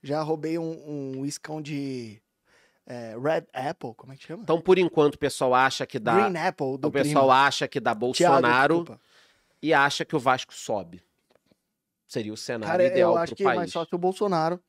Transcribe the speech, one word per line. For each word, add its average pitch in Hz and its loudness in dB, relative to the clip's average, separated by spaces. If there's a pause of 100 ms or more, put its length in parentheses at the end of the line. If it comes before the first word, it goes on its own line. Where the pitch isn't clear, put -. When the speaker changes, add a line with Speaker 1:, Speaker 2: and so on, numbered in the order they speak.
Speaker 1:
já 147 -6
roubei 156 -4
um, 151 -10
um 135 -8
iscão 147 -10
de, 135 -10 (640)
é, 117 -14
Red 151 -4
Apple, 131 -8
como 131 -20
é 135 -20
que - -20
chama? 180 -14
Speaker 2:
Então, 165 0
por 185 4
enquanto, 160 2
o - -20
pessoal 131 0
acha 131 2
que - -8
dá 117 2
Speaker 1:
Green 175 -4
Apple, 151 -4
do 139 -4
Speaker 2:
o - -2
pessoal 139 2
Speaker 1:
Primo. 131 6
Speaker 2:
acha 135 4
que 139 -4
dá 117 0
Speaker 1:
Thiago, 107 -4
Speaker 2:
Bolsonaro 131 4
Speaker 1:
desculpa. 160 -14 (640)
Speaker 2:
e 151 0
acha 143 2
que - -10
o 156 2
Vasco 127 0
sobe. 92 -8 (1040)
Seria 107 -8
o 110 -12
cenário 110 -8
Speaker 1:
Cara, 180 2
Speaker 2:
ideal 180 2
Speaker 1:
eu 165 2
acho 170 -2
Speaker 2:
pro - -10
Speaker 1:
que 196 -6
é - 4
mais - 2
Speaker 2:
país. 170 -6
Speaker 1:
fácil 170 -6
o 180 -4
Bolsonaro 180 -2